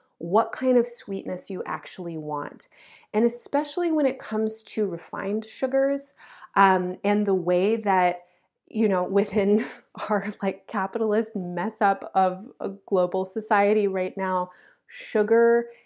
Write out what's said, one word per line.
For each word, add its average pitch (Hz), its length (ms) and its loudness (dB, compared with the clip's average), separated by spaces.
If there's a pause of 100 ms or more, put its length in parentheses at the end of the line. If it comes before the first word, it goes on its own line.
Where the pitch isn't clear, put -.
(180)
what 196 340 0
kind 254 260 2
of 233 100 4
sweetness 185 640 -10
you 185 160 -6
actually 170 520 -8
want. 151 520 -8 (440)
And 220 120 4
especially 294 680 -2
when 302 140 2
it 269 120 -2
comes 220 460 -4
to - 220 -4
refined 190 600 -6
sugars, 269 680 -2 (420)
um, 185 480 4
and 208 220 2
the 196 80 2
way 180 440 2
that, 190 480 0 (420)
you 220 200 2
know, 185 160 2
within 202 640 2 (200)
<laughs> - 240 -10
our, 196 180 0 (140)
like, 190 260 -4
capitalist 220 680 -2
mess 180 460 -4
up 196 320 0
of 190 340 0 (120)
a 190 100 -6 (160)
global 185 400 0
society 208 640 2
right 185 300 -4
now, 185 340 -2 (360)
sugar 233 800 2 (180)